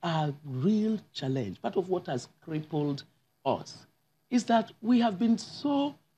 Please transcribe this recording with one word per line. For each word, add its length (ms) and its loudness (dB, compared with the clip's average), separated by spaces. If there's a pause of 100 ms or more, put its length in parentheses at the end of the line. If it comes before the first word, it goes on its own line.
our 320 0 (100)
real 560 0 (140)
challenge, 480 -4
part 160 -6
of 120 -2
what 180 -2
has 200 -6 (160)
crippled 600 -4 (420)
us 400 -4 (460)
is 140 2
that 260 2 (100)
we 180 4
have 200 2
been 180 4
so 560 -2 (240)